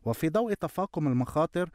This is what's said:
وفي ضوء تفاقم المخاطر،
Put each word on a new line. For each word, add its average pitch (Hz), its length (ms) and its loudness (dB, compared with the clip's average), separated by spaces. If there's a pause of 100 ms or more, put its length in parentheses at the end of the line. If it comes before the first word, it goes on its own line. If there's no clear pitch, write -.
وفي 117 240 -2
ضوء 214 240 0
تفاقم 170 540 -2
المخاطر، 151 680 0